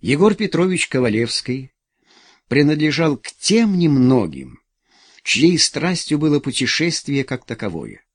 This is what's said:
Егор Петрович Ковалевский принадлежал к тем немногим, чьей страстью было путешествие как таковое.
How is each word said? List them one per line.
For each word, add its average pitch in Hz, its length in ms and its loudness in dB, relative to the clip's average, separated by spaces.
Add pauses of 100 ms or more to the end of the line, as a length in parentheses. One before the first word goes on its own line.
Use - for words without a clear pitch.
Егор 151 340 2
Петрович 185 540 -2
Ковалевский 123 840 -4 (720)
принадлежал 151 720 2
к - 240 -16
тем 208 360 2
немногим, 127 840 2 (640)
чьей 156 340 2
страстью 151 600 -2
было 147 220 2
путешествие 139 840 -4
как 131 200 -10
таковое. 82 600 -10 (100)